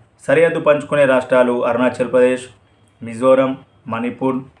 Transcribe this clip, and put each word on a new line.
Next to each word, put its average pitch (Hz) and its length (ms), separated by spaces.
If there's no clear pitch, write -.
సరిహద్దు 160 320
పంచుకునే 147 460
రాష్ట్రాలు 123 600
అరుణాచల్ 120 460
ప్రదేశ్, 127 380
మిజోరం, 131 540
మణిపూర్, 127 560